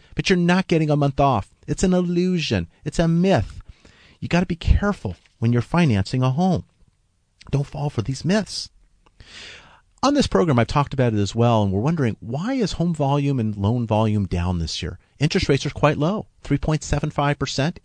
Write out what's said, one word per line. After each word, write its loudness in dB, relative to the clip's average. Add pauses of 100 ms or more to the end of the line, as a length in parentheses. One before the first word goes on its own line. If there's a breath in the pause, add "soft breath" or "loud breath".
(140 soft breath)
but -2
you're 4
not 2
getting 2
a 2
month 0
off. 2 (160)
It's -4
an 4
illusion. 0 (180 soft breath)
It's -4
a 2
myth. 2 (560 soft breath)
You -6
gotta 2
be -4
careful 0 (240)
when 2
you're 2
financing 2
a 2
home. 0 (840)
Don't -2
fall -6
for -4
these -8
myths. -4 (1300 loud breath)
On 2
this 2
program, 2
I've 2
talked -2
about 0
it 0
as -2
well, 4
and 0
we're 0
wondering, 0
why -6
is -2
home -2
volume 0
and -2
loan 0
volume 2
down -2
this -6
year? -10 (180)
Interest 0
rates 0
are -4
quite 0
low, -2 (140)
three -2
point -2
seven -2
five -2
percent, -4